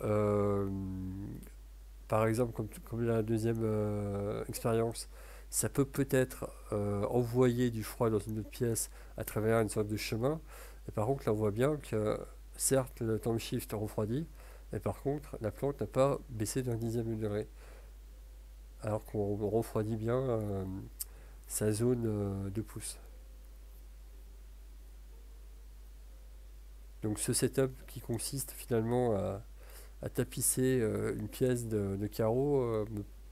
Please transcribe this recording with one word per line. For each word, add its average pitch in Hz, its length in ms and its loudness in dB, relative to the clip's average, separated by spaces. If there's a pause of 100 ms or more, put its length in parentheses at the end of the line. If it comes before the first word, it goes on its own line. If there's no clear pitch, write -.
euh, 104 640 4 (1400)
par 110 180 4
exemple, 117 260 2
comme, 110 160 -4 (200)
comme 117 160 -2
la 117 180 4
deuxième, 113 400 2
euh, 104 840 0
expérience, 117 640 0 (400)
ça - 200 0
peut 139 160 4
peut-être, 131 680 2 (220)
euh, 101 340 2
envoyer 123 640 6
du 110 140 -2
froid - 260 2
dans 107 80 6
une 110 220 0
autre 101 100 -6
pièce 117 400 0 (260)
à 113 80 -4
travers 113 360 4
une 107 80 4
sorte 107 180 2
de 104 100 0
chemin. 123 440 0 (480)
Et - 40 -6
par 107 140 2
contre, 139 180 2
là, 117 80 6
on 104 40 4
voit 107 160 4
bien 135 240 4
que, 110 420 2 (380)
certes, - 440 2
le 110 180 2
time 117 200 2
shift - 340 -2
refroidit, 110 540 0 (460)
mais 113 80 -2
par - 200 -2
contre, - 400 -4
la 104 120 0
plante 143 280 -2
n'a 107 60 0
pas 135 320 4 (100)
baissé 113 340 -2
d'un 123 120 0
dixième 113 320 0
de 113 80 0
degré. 107 340 0 (1300)
Alors 107 220 0
qu'on 104 320 0 (120)
refroidit 110 480 2
bien, 113 220 2
euh, 107 460 2 (840)
sa 107 260 2
zone, 117 320 4
euh, 98 460 0
de 104 100 -2
pouce. - 380 -8 (4000)
Donc 107 180 0
ce - 120 0
setup 131 380 4 (160)
qui - 140 -10
consiste - 500 -2
finalement 117 640 4
à, 98 260 0 (640)
à 127 60 -2
tapisser, 127 720 2
euh, 104 360 2
une 107 120 -4
pièce 123 400 2
de, 101 260 2
de 101 140 0
carreaux, 131 540 4
euh, 113 280 2
me 104 140 -4 (280)